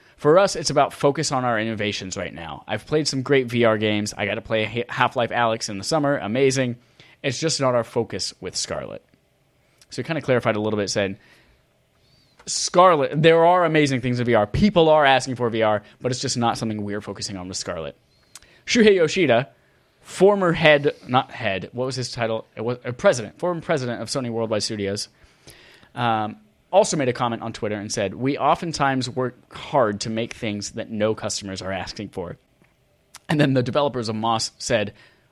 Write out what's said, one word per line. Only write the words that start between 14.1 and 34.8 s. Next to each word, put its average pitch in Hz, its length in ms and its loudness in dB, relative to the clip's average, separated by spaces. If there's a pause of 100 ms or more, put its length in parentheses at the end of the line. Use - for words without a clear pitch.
in 120 60 0
V 120 80 4
R. 104 120 6
People 180 420 4
are 156 180 6
asking 131 300 2
for 123 120 0
V 110 140 0
R, 107 200 2 (180)
but 120 120 -2
it's 127 80 -6
just 123 160 -4
not 117 220 0
something 107 260 -4
we're 104 160 -6
focusing 101 360 -10
on 90 120 -10
with 98 80 -10
Scarlett." 82 400 -8 (720)
Shuhei 214 300 6
Yoshida, 151 520 2 (540)
former 190 500 4
head, 147 420 4 (140)
not 127 220 2
head, 98 420 -6
what 123 140 -4
was 131 100 -6
his 123 160 -8
title? 113 340 -4 (100)
It 120 40 -12
was, 120 240 -4
uh, 123 80 -6
president, 123 460 0
former 170 220 -4
president 127 420 -4
of 113 60 -10
Sony 127 220 -6
Worldwide 110 320 -2
Studios, 104 460 -4 (840)
um, 110 420 -2 (360)
also 190 240 4
made 135 120 0
a 123 40 0
comment 120 300 -2
on 113 100 -8
Twitter 107 240 -6
and 104 160 -8
said, 98 220 -2
"We 131 240 -2
oftentimes 139 720 0
work 127 280 -6 (160)
hard 107 480 0
to 117 100 -6
make 113 240 -6
things 104 380 -8
that - 180 -10
no 107 240 0
customers 98 480 -8
are 92 80 -8
asking 95 380 -8
for." 87 300 -10 (920)
And 160 120 -2
then 143 140 2
the 127 80 2
developers 123 460 -2
of 110 80 -6
Moss 110 420 -2
said, 104 360 -2 (380)